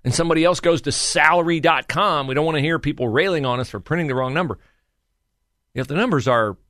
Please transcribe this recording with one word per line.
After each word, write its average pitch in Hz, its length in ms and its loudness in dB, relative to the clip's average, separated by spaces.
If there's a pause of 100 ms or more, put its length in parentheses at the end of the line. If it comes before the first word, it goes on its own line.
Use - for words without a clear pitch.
and 123 100 0
somebody 165 300 2
else 180 160 2
goes 170 220 2
to 143 100 -4
salary 165 640 2
dot 151 300 0
com. 165 360 0
We 131 100 -2
don't 151 100 0
want 160 100 0
to 143 60 0
hear 160 180 0
people 123 300 -4
railing 156 360 0
on 123 140 -2
us 123 100 -6
for 101 120 -10
printing 160 260 -2
the 131 80 -2
wrong 127 180 -2
number. 147 260 -4 (1160)
Yet 131 160 -6
the 143 60 -4
numbers 175 320 0
are 113 300 2 (120)